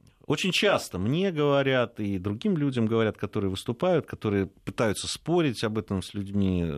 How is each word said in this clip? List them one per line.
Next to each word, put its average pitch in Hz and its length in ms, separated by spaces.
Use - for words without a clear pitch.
Очень 175 260
часто - 480
мне 156 320
говорят, 139 680
и 101 200
другим 107 380
людям 135 300
говорят, 110 300
которые 101 320
выступают, 139 580
которые 101 400
пытаются - 600
спорить 160 560
об 107 160
этом 98 240
с - 120
людьми, 98 500